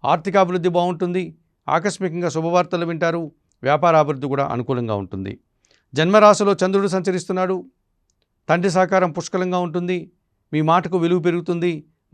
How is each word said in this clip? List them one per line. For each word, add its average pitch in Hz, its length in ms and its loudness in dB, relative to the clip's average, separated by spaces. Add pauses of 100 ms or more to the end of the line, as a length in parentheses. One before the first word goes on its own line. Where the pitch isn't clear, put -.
ఆర్థికాభివృద్ధి 180 640 0
బాగుంటుంది. 175 680 -2 (320)
ఆకస్మికంగా 175 600 -2
శుభవార్తలు 170 580 0
వింటారు. 165 460 -4 (300)
వ్యాపారాభివృద్ధి 147 640 2
కూడా 139 200 -2
అనుకూలంగా 120 480 -4
ఉంటుంది. 98 440 -8 (560)
జన్మరాశిలో 202 580 6
చంద్రుడు 190 360 0
సంచరిస్తున్నాడు. 185 800 -4 (840)
తండ్రి 175 220 2
సహకారం 185 420 2
పుష్కలంగా 180 460 -4
ఉంటుంది. 180 520 -6 (420)
మీ 151 80 0
మాటకు 165 380 2
విలువ 170 220 0
పెరుగుతుంది. 170 640 -2 (300)